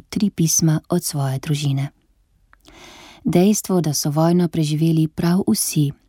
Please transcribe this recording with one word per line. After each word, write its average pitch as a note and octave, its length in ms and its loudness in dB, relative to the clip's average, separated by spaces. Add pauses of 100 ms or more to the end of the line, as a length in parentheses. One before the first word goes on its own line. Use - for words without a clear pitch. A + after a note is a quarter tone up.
tri G3+ 200 -2
pisma D#3+ 500 0 (100)
od F3 140 0
svoje C3+ 360 -4
družine. C#3 500 -4 (1300)
Dejstvo, F#3 580 2
da D#3 120 -2
so - 160 -4
vojno E3+ 380 2
preživeli D#3+ 600 0
prav F3 400 0
vsi D3+ 440 0 (180)